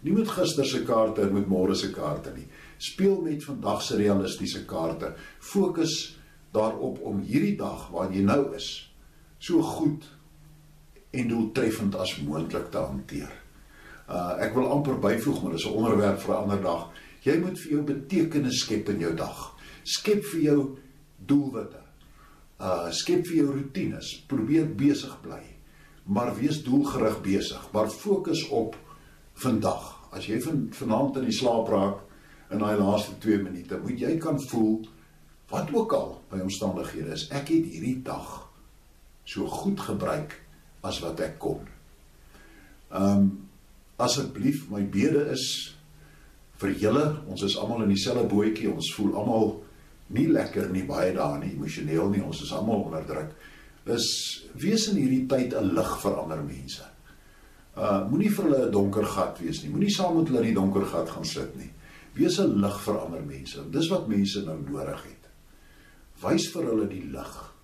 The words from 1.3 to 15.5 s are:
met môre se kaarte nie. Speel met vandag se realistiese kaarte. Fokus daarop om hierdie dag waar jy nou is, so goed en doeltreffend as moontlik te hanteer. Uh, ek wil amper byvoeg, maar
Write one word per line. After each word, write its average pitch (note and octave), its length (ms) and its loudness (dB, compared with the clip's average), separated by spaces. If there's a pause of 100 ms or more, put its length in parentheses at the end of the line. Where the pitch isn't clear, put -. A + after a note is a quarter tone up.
met G2 140 2
môre F#2 280 4
se - 160 -2
kaarte D2+ 440 -6
nie. - 120 -12 (300)
Speel F#3+ 440 2
met D#3 240 -4
vandag G#2+ 380 -4
se - 140 -2
realistiese G2 680 2
kaarte. - 500 -4 (240)
Fokus - 800 0 (320)
daarop A2 500 0
om G2 200 -4
hierdie D3+ 360 2
dag - 320 -8
waar F#2 240 -4
jy G2 100 2
nou B2+ 320 4
is, - 400 -10 (440)
so E3 240 2
goed - 420 0 (1120)
en A#2+ 120 0
doeltreffend A2 680 0
as - 240 -4
moontlik D2+ 500 -4
te - 80 -4
hanteer. - 540 -6 (760)
Uh, - 360 -4
ek A2 120 -2
wil B2+ 160 2
amper C#3+ 320 2
byvoeg, - 400 2
maar E2 140 -2